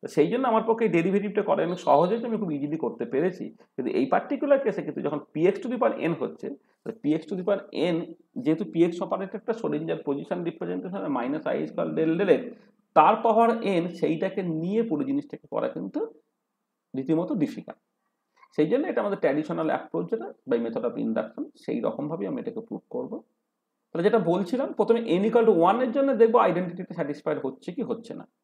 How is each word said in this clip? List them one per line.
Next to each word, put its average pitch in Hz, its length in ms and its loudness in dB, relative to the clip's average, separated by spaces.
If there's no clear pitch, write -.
তো - 160 -10
সেই 160 160 4
জন্য 254 200 0
আমার 220 160 2
পক্ষে 226 160 2
ডেরিভেটিভটা 196 520 0
করা 147 200 2
অনেক 175 200 -4
সহজ 147 220 6
হয়েছে, 226 200 -2
আমি 220 120 -2
খুব 185 140 -4
easily 147 280 -4
করতে 120 280 -4
পেরেছি। 170 320 -2
কিন্তু 123 240 -4
এই 131 160 2
particular 277 500 2
কেসে 196 220 -2
কিন্তু 147 200 -8
যখন 147 140 -4
px 180 300 4
to - 100 -8
the 247 100 -4
power - 120 4
n - 20 0
হচ্ছে, - 240 -8
তো - 40 -14
px 151 260 2
to 208 100 -4
the 180 100 -6
power 202 140 0
n - 20 0
যেহেতু 160 200 2
px 170 180 4
অপারেটরটা 190 540 -4
শ্রোডিঞ্জার 160 380 -2
position 143 300 -4
representation 180 520 -6
minus 135 260 -4
i 135 40 -2
square 165 280 -4
del 160 200 2
del 190 200 2
x, - 40 -6
তার 170 180 8
power 226 260 6
এন 170 100 2
সেইটাকে 165 420 0
নিয়ে 202 260 0
পুরো 147 200 0
জিনিসটাকে 143 460 -6
করা - 220 0
কিন্তু 190 240 -6
রীতিমতো 160 360 0
difficult। - 360 -10
সেই 151 160 2
জন্য 277 200 2
এটা 240 140 0
আমাদের 196 180 -2
traditional 156 500 0
approach 165 380 -4
যেটা 226 180 -6
by 120 160 2
method 117 240 -4
of 110 60 -4
induction, 113 360 -4
সেই 120 220 -4
রকমভাবেই 151 440 -4
আমি 135 120 -6
এটাকে - 260 -8
prove - 140 -10
করবো। 247 220 -6
তাহলে 170 180 -4
যেটা 214 140 4
বলছিলাম, 202 360 0
প্রথমে 226 220 4
n - 80 2
equal 226 200 6
to 214 60 8
one 214 160 4
এর 240 120 -2
জন্য 277 120 2
দেখবো 226 240 6
আইডেন্টিটিটা 180 520 -2
satisfied 147 460 -4
হচ্ছে 131 320 -8
কি 254 160 -4
হচ্ছে - 280 -10
না। - 60 -18